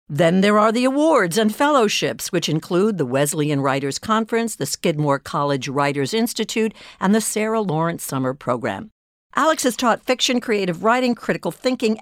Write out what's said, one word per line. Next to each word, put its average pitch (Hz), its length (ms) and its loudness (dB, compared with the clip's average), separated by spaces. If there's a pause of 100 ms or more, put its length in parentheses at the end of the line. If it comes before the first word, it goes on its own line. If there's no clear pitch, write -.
(140)
Then 170 280 4
there 208 180 4
are 220 140 4
the 247 100 0
awards 262 540 2
and 214 180 2
fellowships, 220 800 0
which 175 160 -2
include 180 480 0
the 151 80 0
Wesleyan 143 560 0
Writers' 135 360 -2
Conference, 226 600 -2
the - 80 -4
Skidmore 147 540 0
College 143 500 -2
Writers 139 440 0
Institute, 220 600 -2 (260)
and 190 160 4
the 226 60 2
Sarah 220 400 -2
Lawrence 165 420 -2
Summer 131 300 -2
Program. 117 560 -4 (480)
Alex 311 260 0
has 254 140 0
taught 226 260 0
fiction, 247 380 0
creative 190 420 -2
writing, 240 320 2
critical - 340 -4
thinking, 226 520 -2